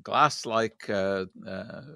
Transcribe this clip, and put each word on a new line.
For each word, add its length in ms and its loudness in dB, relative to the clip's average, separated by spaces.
glass-like, 880 2
uh, 360 0
uh, 360 -10